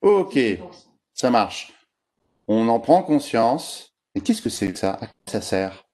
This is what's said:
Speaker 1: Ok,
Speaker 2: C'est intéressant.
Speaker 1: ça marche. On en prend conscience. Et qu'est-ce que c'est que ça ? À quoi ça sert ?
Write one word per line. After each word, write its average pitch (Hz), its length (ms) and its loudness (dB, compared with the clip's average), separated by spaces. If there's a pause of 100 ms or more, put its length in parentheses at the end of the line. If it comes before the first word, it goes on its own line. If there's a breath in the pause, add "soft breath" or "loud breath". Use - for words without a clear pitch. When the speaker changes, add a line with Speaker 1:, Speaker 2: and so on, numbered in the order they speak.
Speaker 1:
Ok, 196 320 4
Speaker 2:
C'est 120 200 2
intéressant. - 380 -14 (220)
Speaker 1:
ça - 180 0
marche. 107 420 0 (720)
On 110 220 2
en 113 100 2
prend 165 240 4
conscience. 135 880 -2 (220)
Et - 60 -4
qu'est-ce 220 200 -2
que 117 80 -4
c'est 101 240 -4
que 87 60 -12
ça ? 98 140 -2
À 113 140 -10
quoi - 80 -20 (100)
ça 104 160 -6
sert ? 95 520 -4